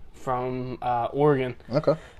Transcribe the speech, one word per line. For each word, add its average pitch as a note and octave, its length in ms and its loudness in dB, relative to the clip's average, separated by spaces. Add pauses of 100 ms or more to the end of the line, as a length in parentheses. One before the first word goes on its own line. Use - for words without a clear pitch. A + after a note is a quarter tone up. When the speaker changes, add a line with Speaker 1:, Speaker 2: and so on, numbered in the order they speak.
(140)
Speaker 1:
from, B2+ 680 -6
uh, A#2+ 300 0
Oregon. C3+ 420 4 (160)
Speaker 2:
Okay. C#3+ 240 2 (260)